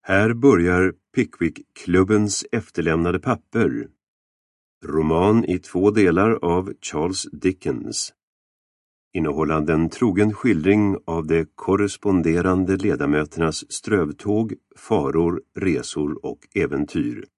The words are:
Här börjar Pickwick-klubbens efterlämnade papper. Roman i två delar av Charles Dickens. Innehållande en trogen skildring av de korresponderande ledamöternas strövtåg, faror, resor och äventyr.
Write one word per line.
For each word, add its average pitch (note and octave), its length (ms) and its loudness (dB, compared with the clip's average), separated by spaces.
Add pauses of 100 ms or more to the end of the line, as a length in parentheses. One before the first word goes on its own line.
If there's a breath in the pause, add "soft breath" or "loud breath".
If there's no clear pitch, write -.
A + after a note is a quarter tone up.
Här G#2 280 2
börjar F#2 600 4 (220)
Pickwick-klubbens G2+ 1400 -2
efterlämnade E2+ 680 -2
papper. - 680 -2 (960)
Roman E2 600 2
i F2+ 140 -2
två G2 320 2
delar G2+ 400 4
av F2+ 500 0
Charles E2+ 500 -4
Dickens. D2 840 -4 (1000)
Innehållande D#2 600 0
en D#2+ 160 2
trogen G#2 440 0
skildring G2+ 720 2
av E2 220 -4
de E2 180 2 (100)
korresponderande F#2 1200 0
ledamöternas D#2 960 -2
strövtåg, G#2 800 -2 (220)
faror, E2+ 680 -2 (140)
resor D2+ 680 -4
och - 280 -10
äventyr. C#2+ 720 -4 (120)